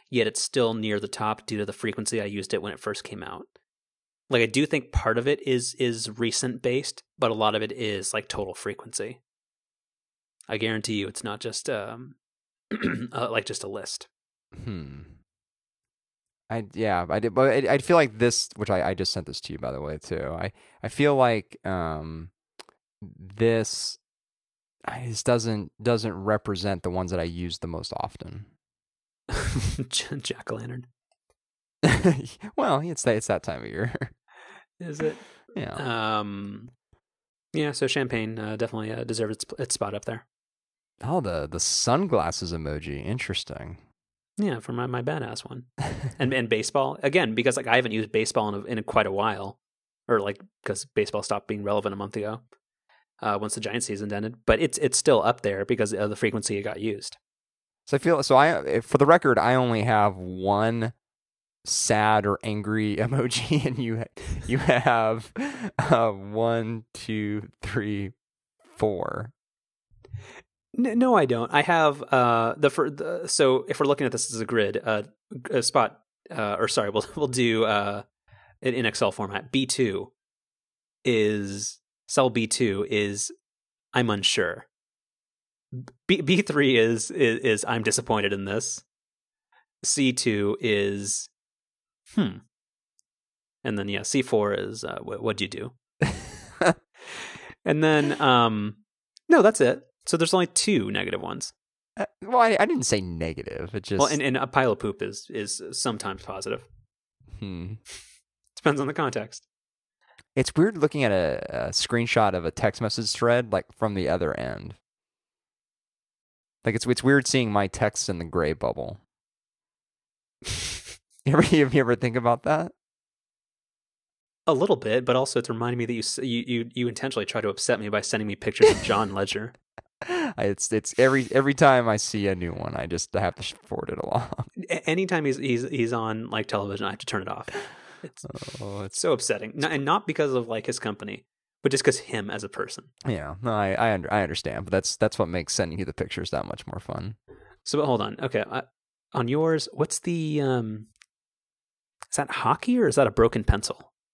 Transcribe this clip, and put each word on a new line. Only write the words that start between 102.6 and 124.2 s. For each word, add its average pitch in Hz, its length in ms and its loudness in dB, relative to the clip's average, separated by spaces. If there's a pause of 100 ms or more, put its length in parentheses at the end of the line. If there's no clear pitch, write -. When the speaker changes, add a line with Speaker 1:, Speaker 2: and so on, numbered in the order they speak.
Speaker 2:
didn't 277 180 0
say 104 160 2
negative. 85 720 -6
It 98 100 -6
just 98 160 0
Speaker 1:
Well, 143 80 6
and, 151 120 0
and 131 160 0
a 131 100 0
pile 127 260 4
of - 80 0
poop 104 200 -4
is, 101 300 -8
is 101 320 -6 (100)
sometimes 110 500 -4
positive. 98 400 -8 (760)
Speaker 2:
Hmm. 92 360 -10 (840)
Speaker 1:
Depends 143 240 2
on 139 60 -2
the 147 60 -4
context. 113 540 -6 (880)
Speaker 2:
It's - 220 0
weird 190 200 4
looking 147 280 2
at 107 80 4
a, 71 540 0
a - 40 -4
screenshot 117 640 2
of 87 100 -2
a 80 60 0
text - 320 0
message 107 300 -2
thread, 120 400 2
like, 95 200 0
from 104 220 -2
the 90 140 0
other 82 300 0
end. 58 360 -8 (1900)
Like, 110 100 2
it's, 113 120 -2
it's 123 180 2
weird 139 220 6
seeing 117 260 2
my 101 160 4
text - 400 -2
in 90 100 -2
the 85 60 -6
gray 80 280 0
bubble. - 480 -4 (1400)
<laughs> - 400 -8 (440)
<laughs> 139 40 2
You 147 80 4
ever, 160 40 8 (140)
you 139 240 4
ever 120 160 4
think 120 200 -2
about 120 260 2
that? 156 300 -2 (1700)